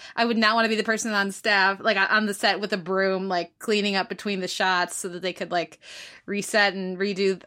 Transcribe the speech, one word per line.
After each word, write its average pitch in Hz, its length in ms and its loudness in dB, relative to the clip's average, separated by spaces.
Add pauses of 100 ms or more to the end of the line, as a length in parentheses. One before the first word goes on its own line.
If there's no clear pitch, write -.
(160)
I 233 100 2
would 233 120 0
not 220 180 4
wanna 226 140 4
be 220 60 0
the 214 80 0
person 220 300 -2
on 196 180 0
staff, 202 480 2
like, 220 180 2
on 214 280 2
the 202 80 -2
set 196 260 0
with 208 140 -4
a 202 40 0
broom, 190 520 0
like, 175 300 -4
cleaning 208 360 0
up 185 140 0
between 196 300 -4
the 180 80 -4
shots 185 480 0
so - 140 -6
that 175 120 -10
they 180 120 -4
could, 175 180 -8
like, 170 280 -4 (460)
reset 202 480 2
and 185 240 -4
redo. 190 500 0